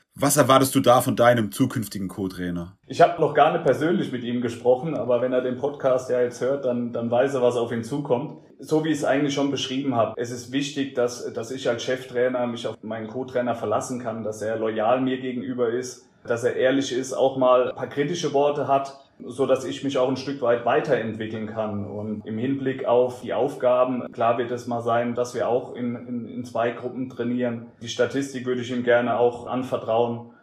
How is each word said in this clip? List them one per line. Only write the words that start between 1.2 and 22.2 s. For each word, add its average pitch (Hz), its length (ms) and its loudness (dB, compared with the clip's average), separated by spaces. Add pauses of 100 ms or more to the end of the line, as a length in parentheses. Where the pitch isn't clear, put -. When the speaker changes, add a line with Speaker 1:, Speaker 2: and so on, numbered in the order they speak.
Speaker 1:
zukünftigen 104 560 -2
Co-Trainer? 90 760 -6
Speaker 2:
Ich 117 160 2
hab 170 160 8
noch 156 160 2
gar 147 180 6
nicht 170 140 -2
persönlich 160 460 2
mit 117 120 -6
ihm 120 180 -2
gesprochen, 127 520 2
aber 120 300 0
wenn 127 100 0
er 127 80 2
den 123 160 -2
Podcast 131 540 0
ja 123 100 2
jetzt 120 180 -2
hört, 135 260 -2
dann, 120 280 -2
dann 117 160 -4
weiß 135 240 2
er, 127 80 0
was 123 140 4
auf 117 160 -2
ihn 113 120 -4
zukommt. 143 540 -2 (220)
So 156 260 0
wie 160 40 0
ich 147 100 0
es - 60 -2
eigentlich 139 280 2
schon 139 160 0
beschrieben 131 460 -2
habe, 110 220 2
es 117 120 -4
ist 127 220 -10
wichtig, 139 420 -4
dass, 123 400 -2
dass 117 160 -6
ich 131 180 -6
als 117 140 0
Cheftrainer 127 640 -2
mich 117 220 -4
auf 110 160 -8
meinen 110 240 -8
Co-Trainer 123 480 -4
verlassen 117 440 -2
kann, 113 240 -6
dass 107 200 -6
er 110 160 -4
loyal 110 420 2
mir 127 180 0
gegenüber 123 500 -2
ist, 123 380 -6 (200)
dass 117 160 0
er 110 140 0
ehrlich 135 380 2
ist, 127 180 -4
auch 131 240 2
mal 127 320 4
ein - 60 -8
paar 120 140 -8
kritische 151 440 -2
Worte 143 340 2
hat, 139 320 0 (260)
so 127 200 -2
dass 127 180 2
ich 139 200 -6
mich 135 160 -2
auch 127 100 2
ein 127 80 0
Stück 139 240 -8
weit 120 240 2
weiterentwickeln 110 800 0
kann. 104 400 -4
Und 104 400 -8